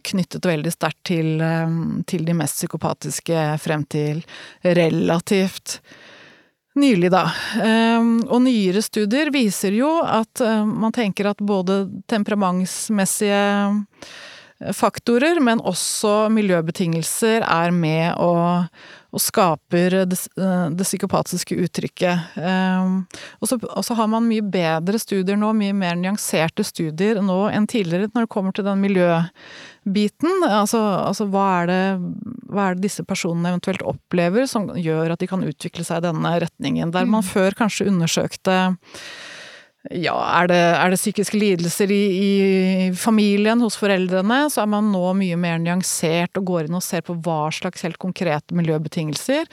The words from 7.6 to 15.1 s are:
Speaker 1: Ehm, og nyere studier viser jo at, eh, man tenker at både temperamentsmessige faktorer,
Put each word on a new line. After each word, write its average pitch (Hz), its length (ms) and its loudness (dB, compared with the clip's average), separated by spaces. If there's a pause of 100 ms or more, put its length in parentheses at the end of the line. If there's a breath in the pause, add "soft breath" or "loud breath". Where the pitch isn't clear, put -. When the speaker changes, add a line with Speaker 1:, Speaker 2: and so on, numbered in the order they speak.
Speaker 1:
Ehm, 226 640 4
og 247 160 4
nyere 214 400 4
studier 233 480 0
viser 214 480 0
jo 294 140 2 (100)
at, 220 400 -2
eh, 220 240 2
man 214 240 0
tenker 208 400 -2
at 202 80 -4
både 196 460 0 (240)
temperamentsmessige 202 1800 0 (840 loud breath)
faktorer, 247 680 2